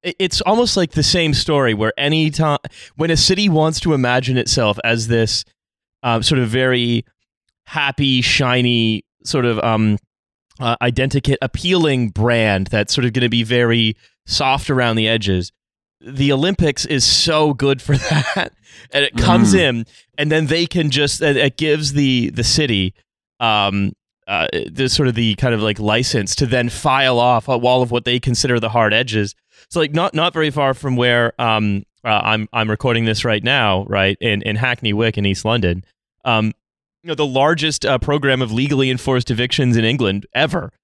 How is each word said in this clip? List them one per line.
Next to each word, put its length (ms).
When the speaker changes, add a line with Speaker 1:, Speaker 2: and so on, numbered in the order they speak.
Speaker 1:
it, 160
it's 240
almost 340
like 160
the 120
same 300
story 420
where 220
any 340
time, 260
when 160
a 60
city 300
wants 340
to 120
imagine 440
itself 460
as 240
this, 380
um, 200
sort 160
of 100
very 560
happy, 560
shiny, 800
sort 220
of, 140
um, 380
uh, 220
identikit 600
appealing 680
brand 580
that's 260
sort 120
of 80
gonna 160
be 140
very 520
soft 440
around 260
the 120
edges, 440
the 300
Olympics 540
is 200
so 480
good 280
for 160
<laughs> 0
that. 540
And 120
it 140
comes 360
Speaker 2:
Mm. 60
Speaker 1:
in, 260
and 140
then 160
they 180
can 260
just, 300
it, 160
it 200
gives 360
the, 380
the 120
city, 500
um, 540
uh, 200
the 180
sort 180
of 80
the 200
kind 180
of, 80
like, 180
license 560
to 100
then 240
file 500
off 280
a 100
wall 240
of 100
what 140
they 140
consider 400
the 100
hard 240
edges. 420
So, 100
like, 140
not, 200
not 200
very 180
far 220
from 220
where, 460
um, 420
uh, 200
I'm, 300
I'm 160
recording 360
this 200
right 180
now, 440
right, 340
in, 220
in 140
Hackney 360
Wick 240
in 80
East 200
London, 380
um, 220
you 40
know, 80
the 100
largest, 600
uh, 120
program 440
of 100
legally 400
enforced 400
evictions 460
in 80
England 500
ever 360